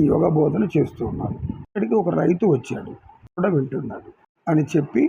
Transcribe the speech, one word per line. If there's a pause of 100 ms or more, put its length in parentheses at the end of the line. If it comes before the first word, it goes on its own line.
యోగ
బోధన
చేస్తూ
ఉన్నాను. (220)
ఇక్కడికి
ఒక
రైతు
వచ్చాడు, (440)
కూడా
వింటున్నాడు" (360)
అని
చెప్పి